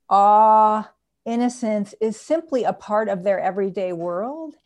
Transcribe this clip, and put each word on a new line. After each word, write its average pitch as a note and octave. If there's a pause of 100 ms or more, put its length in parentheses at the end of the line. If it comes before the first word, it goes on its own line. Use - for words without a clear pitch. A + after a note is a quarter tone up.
awe, G#3+ (360)
innocence A#3
is A3
simply D4+
a F#3
part G#3
of F#3+
their F#3+
everyday F#3
world. G#3 (120)